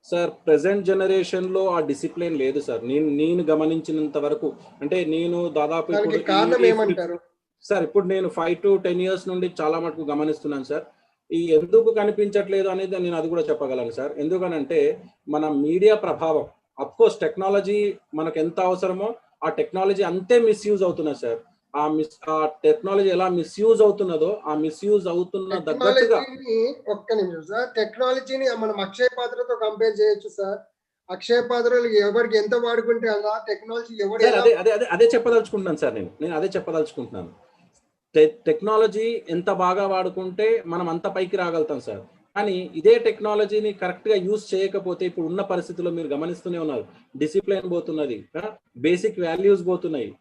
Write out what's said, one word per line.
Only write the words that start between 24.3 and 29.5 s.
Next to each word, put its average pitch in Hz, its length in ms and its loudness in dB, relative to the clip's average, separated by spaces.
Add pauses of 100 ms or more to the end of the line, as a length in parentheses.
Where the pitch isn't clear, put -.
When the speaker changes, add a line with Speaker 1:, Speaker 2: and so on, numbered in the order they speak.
Speaker 1:
ఆ 151 100 -4
మిస్‌యూజ్ 180 540 0
అవుతున్న 185 500 -4
తగ్గట్టుగా - 340 0
Speaker 2:
టెక్నాలజీని, 247 840 2 (140)
ఒక్క 202 240 -4
నిమిషం 180 300 -2
సార్, 220 340 -4
టెక్నాలజీని 254 680 -2 (120)
మనం 214 220 -4
అక్షయ 240 280 0 (100)
పాత్రతో 247 380 -6